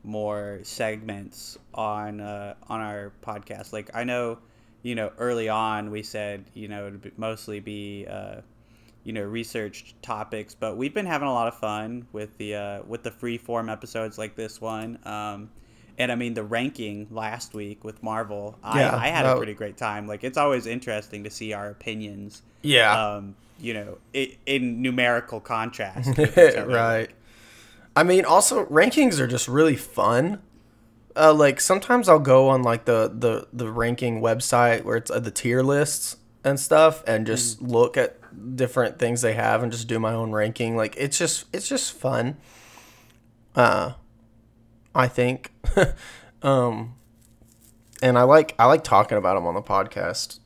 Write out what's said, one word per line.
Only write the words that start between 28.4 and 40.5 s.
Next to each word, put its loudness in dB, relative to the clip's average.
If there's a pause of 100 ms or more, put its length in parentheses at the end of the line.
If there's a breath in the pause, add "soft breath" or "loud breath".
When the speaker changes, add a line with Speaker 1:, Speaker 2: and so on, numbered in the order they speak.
Speaker 2:
rankings 4
are 0
just -4
really 4
fun. 0 (720)
Uh, 8
like, 6
sometimes 2
I'll 10
go 8
on, 4
like, 0
the, 2
the, -2
the -6
ranking -2
website 2
where -2
it's, -4
uh, -2
the -6
tier 0
lists 0 (280)
and 0
stuff 4
and 0
just -2
Speaker 1:
Mm. -6
Speaker 2:
look 4
at 0 (380)
different 0
things 0
they 2
have 2
and -2
just -8
do 0
my 0
own -4
ranking. -2